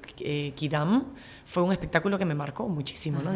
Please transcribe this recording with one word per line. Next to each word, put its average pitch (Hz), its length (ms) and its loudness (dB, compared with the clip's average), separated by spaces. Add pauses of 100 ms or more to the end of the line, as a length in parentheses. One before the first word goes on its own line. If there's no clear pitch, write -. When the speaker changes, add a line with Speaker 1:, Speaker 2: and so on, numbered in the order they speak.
(200)
Speaker 1:
eh, 147 360 -2
Kidam 151 500 2 (400)
fue - 180 2
un 180 80 4
espectáculo 180 480 2
que 190 60 2
me 160 100 2
marcó 143 320 -4
muchísimo, 147 540 -2
¿no? 143 80 -2
Speaker 2:
Ajá. - 60 2